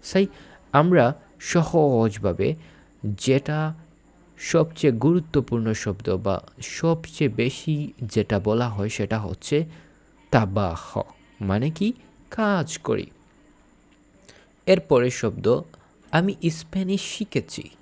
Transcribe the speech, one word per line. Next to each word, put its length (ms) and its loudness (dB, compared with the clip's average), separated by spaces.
তাই 140 4
আমরা 500 4
সহজভাবে 1160 2
যেটা 680 -2
সবচেয়ে 560 2
গুরুত্বপূর্ণ 800 0
শব্দ 440 -4
বা 260 -2
সবচেয়ে 680 -2
বেশি 720 -4
যেটা 380 0
বলা 300 0
হয় 200 -4
সেটা 300 -2
হচ্ছে 460 -2
তাবাহ, 680 0
মানে 280 0
কি 240 -2
কাজ 460 0
করি। 280 -4
এরপরের 460 4
শব্দ 500 0
আমি 240 0
স্প্যানিশ 520 -4
শিখেছি 680 -8